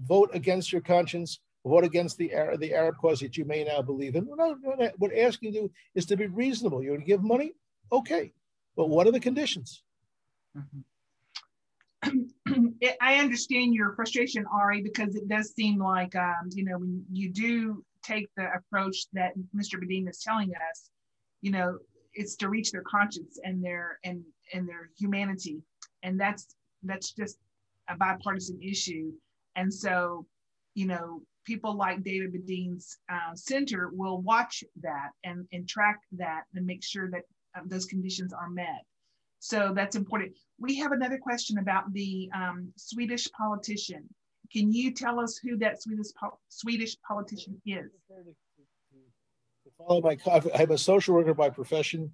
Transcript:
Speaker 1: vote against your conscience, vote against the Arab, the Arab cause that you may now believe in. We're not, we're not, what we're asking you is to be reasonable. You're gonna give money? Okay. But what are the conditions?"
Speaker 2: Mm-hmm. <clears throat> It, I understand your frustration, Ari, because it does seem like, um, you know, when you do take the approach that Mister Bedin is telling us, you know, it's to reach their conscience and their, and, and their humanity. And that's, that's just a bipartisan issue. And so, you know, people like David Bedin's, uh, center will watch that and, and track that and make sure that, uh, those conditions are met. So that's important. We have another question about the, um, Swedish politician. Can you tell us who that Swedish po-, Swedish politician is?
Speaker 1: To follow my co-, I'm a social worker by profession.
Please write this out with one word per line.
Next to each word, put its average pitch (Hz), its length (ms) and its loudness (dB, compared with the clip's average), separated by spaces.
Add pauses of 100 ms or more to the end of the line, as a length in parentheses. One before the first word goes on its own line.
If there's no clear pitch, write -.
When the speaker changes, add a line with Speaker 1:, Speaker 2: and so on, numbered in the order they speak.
Speaker 1:
vote 185 300 6
against 185 400 0
your 175 80 2
conscience, 175 580 2 (260)
vote 165 200 8
against 170 320 2
the 170 160 -2
Arab, 151 260 2
the 151 140 -2
Arab 160 240 4
cause 156 240 4
that 131 160 -6
you 156 80 -2
may 151 180 -2
now 147 180 0
believe 135 340 -2
in. 180 100 0
We're 285 100 -10
not, 320 260 2
we're 269 140 -2
not, 247 240 2
what 196 120 2
we're 226 140 4
asking 226 280 0
you 214 180 -2 (220)
is 175 140 0
to 202 100 2
be 208 100 0
reasonable. 220 560 0
You're 143 140 0
gonna 147 100 -8
give 190 160 4
money? 254 300 2 (400)
Okay. 269 400 0 (420)
But 160 140 2
what 165 180 8
are 226 40 8
the 247 100 4
conditions?" 254 600 -2 (760)
Speaker 2:
Mm-hmm. 139 240 -12 (1200)
<clears throat> 262 260 0 (500)
It, 254 200 2
I 262 140 6
understand 247 580 2
your 208 220 2
frustration, 226 580 0
Ari, 202 280 2
because 208 340 -4
it 202 120 -6
does 214 260 0
seem 208 260 2
like, 185 360 0
um, 175 340 -2
you 196 140 -4
know, 185 140 -2
when 180 340 -4
you 185 180 -2
do 220 540 -2 (200)
take 208 240 -4 (100)
the 190 160 -4
approach 190 600 -2
that 180 200 0 (200)
Mister 202 240 -4
Bedin 185 300 -4
is 180 120 -12
telling 220 320 0 (180)
us, - 200 -16 (520)
you 196 100 -2
know, 180 280 0 (340)
it's 208 240 -8
to 196 120 -2
reach 214 220 -2
their 185 120 -8
conscience 202 600 -2
and 185 200 -4
their, 175 400 -6
and, 180 180 -8 (320)
and 185 140 -4
their 170 300 -14
humanity. 196 640 -4 (420)
And 185 160 -2
that's, 208 360 -2 (280)
that's 185 280 -6
just - 260 -8 (520)
a 175 60 -6
bipartisan 185 680 -2
issue. 170 500 -4 (440)
And 185 180 0
so, 175 520 -2 (500)
you 190 120 -2
know, 170 340 -6 (240)
people 214 300 -6
like 190 280 -2
David 190 300 -4
Bedin's, 180 640 -8 (140)
uh, 170 240 -6
center 240 560 -4
will 185 300 -4
watch 226 420 2 (180)
that 147 280 -6 (140)
and, 180 280 -10
and 180 160 -10
track 208 320 2 (140)
that 165 300 -6 (100)
and 185 120 -4
make 180 180 -6
sure 190 260 -6
that, 175 140 -6 (340)
uh, 180 80 -12
those 185 200 -6
conditions 185 480 -6
are 175 160 -10
met. 175 340 -6 (560)
So 202 360 0
that's 196 200 0
important. 196 360 -2 (280)
We 254 180 -2
have 285 140 0
another 262 280 0
question 240 400 -2
about 190 340 0
the, 190 400 -4
um, 180 440 -6
Swedish 233 540 -6
politician. 208 720 -6 (480)
Can 208 200 4
you 247 200 2
tell 240 280 -2
us 233 180 -4
who 240 200 -6
that 208 260 0
Swedish 214 240 -6 (120)
po-, - 200 -8 (100)
Swedish 226 480 -4 (100)
politician 202 560 -8
is? 180 280 -8 (180)
Speaker 1:
To - 1700 -20
follow 175 240 4
my 160 140 6
co-, 165 400 6
I'm 156 160 6
a 151 80 4
social 190 340 6
worker 165 220 6
by 143 160 4
profession. 156 640 -2